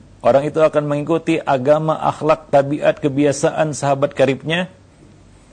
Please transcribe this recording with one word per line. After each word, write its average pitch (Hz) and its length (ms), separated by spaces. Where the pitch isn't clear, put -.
Orang 127 240
itu 151 80
akan 151 320
mengikuti 156 480
agama, 147 640
akhlak, 147 480
tabiat, 147 480
kebiasaan 147 800
sahabat 139 400
karibnya. 139 560